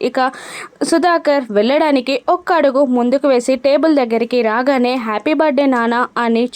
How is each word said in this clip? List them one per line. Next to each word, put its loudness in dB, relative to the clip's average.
ఇక -4
సుధాకర్ 0
వెళ్ళడానికి 2
ఒక్క -2
అడుగు 2
ముందుకు 0
వేసి 2
టేబుల్ 2
దగ్గరికి 0
రాగానే, 0
"హ్యాపీ -4
బర్త్‌డే 2
నాన్న" 0
అని 0